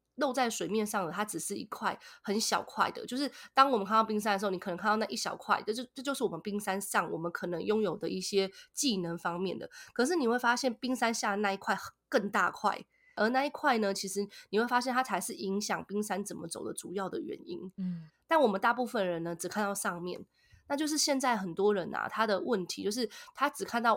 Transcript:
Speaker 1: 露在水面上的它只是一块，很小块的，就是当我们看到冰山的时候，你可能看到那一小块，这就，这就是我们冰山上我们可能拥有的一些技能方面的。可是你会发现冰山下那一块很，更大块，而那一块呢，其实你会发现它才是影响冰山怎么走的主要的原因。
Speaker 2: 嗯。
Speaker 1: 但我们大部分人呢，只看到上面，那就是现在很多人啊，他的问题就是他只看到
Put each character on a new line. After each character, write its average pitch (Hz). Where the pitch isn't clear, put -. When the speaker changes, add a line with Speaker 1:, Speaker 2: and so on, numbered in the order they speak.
Speaker 1:
露 269
在 247
水 190
面 208
上 208
的 160
它 190
只 208
是 202
一 -
块， -
很 214
小 202
块 -
的， -
就 240
是 269
当 277
我 254
们 196
看 202
到 220
冰 214
山 208
的 196
时 208
候， 196
你 180
可 190
能 175
看 208
到 214
那 220
一 -
小 -
块， -
这 214
就， 247
这 269
就 277
是 262
我 202
们 165
冰 202
山 202
上 196
我 170
们 165
可 180
能 170
拥 214
有 170
的 165
一 185
些 190
技 254
能 170
方 175
面 185
的。 -
可 240
是 349
你 277
会 233
发 240
现 -
冰 254
山 233
下 220
那 202
一 196
块 202
很， -
更 202
大 196
块， -
而 208
那 262
一 294
块 277
呢， 202
其 196
实 202
你 196
会 233
发 247
现 247
它 254
才 196
是 185
影 190
响 180
冰 202
山 202
怎 -
么 165
走 -
的 -
主 -
要 190
的 180
原 -
因。 -
Speaker 2:
嗯。 175
Speaker 1:
但 330
我 254
们 196
大 233
部 240
分 214
人 170
呢， 170
只 185
看 202
到 202
上 185
面， 175
那 285
就 302
是 302
现 277
在 254
很 190
多 208
人 185
啊， 55
他 220
的 196
问 196
题 -
就 190
是 226
他 285
只 -
看 233
到 226